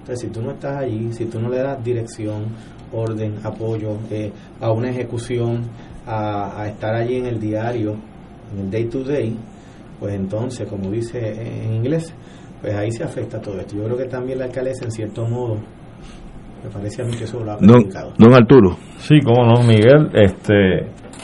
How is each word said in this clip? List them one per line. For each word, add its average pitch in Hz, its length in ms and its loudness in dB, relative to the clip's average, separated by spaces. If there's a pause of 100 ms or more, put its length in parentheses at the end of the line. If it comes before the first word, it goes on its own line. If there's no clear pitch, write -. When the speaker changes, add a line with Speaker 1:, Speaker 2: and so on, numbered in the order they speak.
Speaker 1:
Entonces, 123 200 -10
si 113 80 -10
tú 110 140 -8
no 135 80 -6
estás 139 280 -8
allí, 117 340 -4
si 113 140 -6
tú 113 140 -8
no 117 80 -4
le 127 100 -2
das 131 260 -4
dirección, 110 640 -6 (460)
orden, 110 520 -6
apoyo, 110 480 -6 (180)
eh, 104 220 -6 (280)
a 113 120 -2
una 117 180 -2
ejecución, 120 720 -4 (440)
a, 104 540 -6
a 107 80 -8
estar 110 260 -6
allí 120 220 -2
en 127 100 -4
el 110 140 -6
diario, 107 540 -4 (580)
en 98 120 -8
el 95 60 -6
day 113 160 -2
to 135 180 -6
day, 127 300 -4 (680)
pues 101 140 -6
entonces, 104 540 -6
como 95 220 -8
dice 117 280 -6 (460)
en 113 100 -4
inglés, 143 380 -4 (480)
pues 107 140 -6
ahí 104 160 -4
se - 140 -8
afecta 110 360 -10
todo 98 200 -10
esto. 101 160 -12
Yo 104 80 -6
creo 120 120 -4
que 131 100 -6
también 131 340 -8
la 127 60 -6
alcaldesa, 127 380 -6
en 113 60 -6
cierto 110 380 -8
modo, 120 260 -4 (1080)
me - 80 -14
parece 104 320 -10
a - 20 -4
mí 117 120 -4
que 113 80 -8
eso 117 180 -8
lo 107 100 -6
ha 107 40 -8
Speaker 2:
Don, 95 120 4
Speaker 1:
perjudicado. 117 500 6
Speaker 2:
don 117 160 10
Arturo. 110 420 8 (220)
Speaker 3:
Sí, 151 260 4
cómo 120 220 4
no, 120 160 6
Miguel. 120 500 6
Este, 95 760 4 (360)